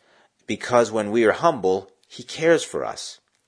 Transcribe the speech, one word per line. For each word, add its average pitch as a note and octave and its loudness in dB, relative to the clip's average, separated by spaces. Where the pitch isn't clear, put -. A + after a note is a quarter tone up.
because A2+ 0
when G#2+ -2
we A2+ 4
are A2 6
humble, A2+ 0
he - -16
cares D#3+ 0
for C#2 -8
us. - -10